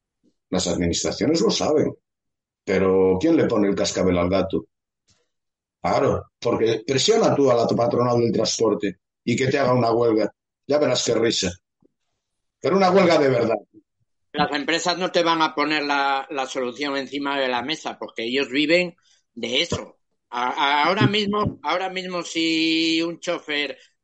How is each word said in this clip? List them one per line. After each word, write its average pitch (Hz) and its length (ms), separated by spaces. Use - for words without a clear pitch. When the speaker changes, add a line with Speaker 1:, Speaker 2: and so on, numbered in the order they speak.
Speaker 1:
Las 90 160
administraciones 87 760
lo 208 100
saben, 147 440
pero 95 540
¿quién 160 160
le 120 120
pone 101 220
el 98 60
cascabel 92 440
al 90 100
gato? 95 380
Claro, 104 600
porque 113 440
presiona 160 500
tú 139 140
a 123 60
la 117 120
patronal 120 520
del 117 140
transporte 104 680
y 120 140
que 131 100
te 139 120
haga 127 140
una 117 200
huelga. 110 360
Ya 147 120
verás 131 260
qué 117 100
risa. 107 380
Pero 156 160
una 190 140
huelga 175 280
de 139 100
verdad. 113 260
Speaker 2:
Las 147 180
empresas 160 480
no 180 140
te 170 100
van 165 200
a 156 120
poner 147 300
la, 139 460
la 135 160
solución 139 500
encima 139 420
de 135 100
la 123 140
mesa, 131 360
porque 113 260
ellos 127 260
viven 165 460
de 117 280
eso. 117 360
A-, 123 200
a-, 147 380
ahora 202 200
mismo, 208 560
ahora 180 260
mismo 180 360
si 165 800
un 170 180
chofer 147 580